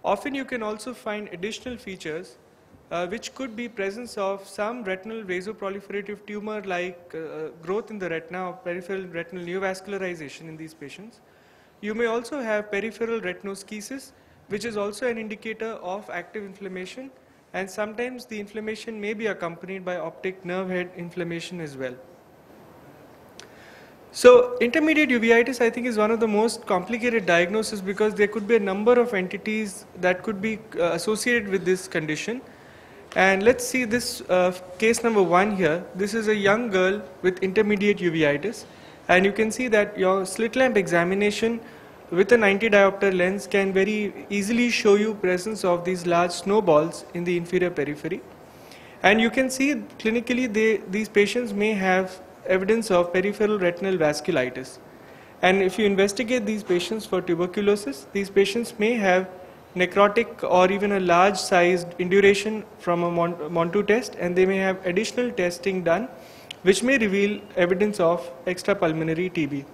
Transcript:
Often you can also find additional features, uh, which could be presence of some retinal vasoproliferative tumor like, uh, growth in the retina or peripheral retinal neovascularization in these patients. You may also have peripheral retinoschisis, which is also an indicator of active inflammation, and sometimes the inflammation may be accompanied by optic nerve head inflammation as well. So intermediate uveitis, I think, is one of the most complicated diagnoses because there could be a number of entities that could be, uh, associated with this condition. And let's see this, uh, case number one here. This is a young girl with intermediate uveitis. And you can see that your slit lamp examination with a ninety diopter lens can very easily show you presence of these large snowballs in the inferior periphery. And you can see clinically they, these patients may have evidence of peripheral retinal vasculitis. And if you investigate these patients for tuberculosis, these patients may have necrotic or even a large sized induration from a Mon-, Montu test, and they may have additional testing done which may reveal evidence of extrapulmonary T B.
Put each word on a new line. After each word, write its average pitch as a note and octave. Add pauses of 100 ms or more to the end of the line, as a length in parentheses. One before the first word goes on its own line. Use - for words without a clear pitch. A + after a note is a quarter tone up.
Often G3+
you C4+
can B3+
also G#3+
find G#3
additional G#3+
features, F3+ (560)
uh, F3
which A3
could B3+
be A#3+
presence A3
of G3
some A3+
retinal G#3
vasoproliferative G3
tumor G#3
like, F3+
uh, D#3 (140)
growth G3+
in G#3+
the F#3
retina E3
or -
peripheral F3+
retinal E3+
neovascularization F#3
in D#3+
these D#3
patients. F#3 (600)
You G#3
may A#3
also A#3+
have G#3+
peripheral A3+
retinoschisis, G3 (360)
which G3
is A3+
also G#3
an A#3
indicator A3 (220)
of G#3
active F3
inflammation, F#3+ (440)
and F#3+
sometimes A#3
the G#3+
inflammation G#3+
may G#3
be G#3+
accompanied F3+
by F3+
optic F3
nerve F#3
head F3+
inflammation E3+
as C#3+
well. B2+ (2250)
So B3
intermediate D4+
uveitis, A#3
I A#3
think, A#3
is A#3
one G#3+
of A3+
the A3+
most A3
complicated A3
diagnoses F#3+
because G3+
there G3+
could G#3
be A#3
a A3
number G#3
of A#3
entities G3+ (140)
that F3+
could G3+
be, G#3+ (200)
uh, E3+
associated G#3+
with F#3+
this F3+
condition. D#3+ (720)
And F#3+
let's B3
see B3+
this, A#3
uh, F3+ (260)
case A3+
number A3
one F#3
here. F3
This G3+
is A3
a G#3+
young G#3
girl F#3+ (220)
with F3+
intermediate G3+
uveitis. D#3+ (440)
And F3+
you G3
can A3
see B3
that G#3
your F#3
slit A3+
lamp B3+
examination G3+ (500)
with F#3
a A#3+
ninety G3+
diopter G3
lens F#3
can G3
very G3+
easily A3+
show G#3+
you G#3+
presence F#3+
of F3
these F3
large F3
snowballs F3
in F3
the F3
inferior F3
periphery. D#3+ (800)
And G#3
you A3+
can C4
see C#4 (240)
clinically A#3+
they, A3 (120)
these G#3
patients G#3
may G#3
have F#3+ (280)
evidence F#3+
of F3
peripheral G#3
retinal F#3
vasculitis. D3 (640)
And F#3+
if F#3
you A3+
investigate G3+
these G#3+
patients F#3
for F#3
tuberculosis, G3+
these G3
patients G3+
may G#3+
have F#3+ (480)
necrotic G3+
or F3+
even G3+
a G3
large F#3
sized F3 (100)
induration G3 (140)
from F3
a F3
Mon-, E3+
Montu E3+
test, A3+
and F3+
they F#3
may F#3+
have F#3+
additional A3
testing F#3
done E3+ (540)
which F#3+
may C4
reveal G3+ (140)
evidence F#3+
of E3+ (180)
extrapulmonary F3
T E3
B. C#3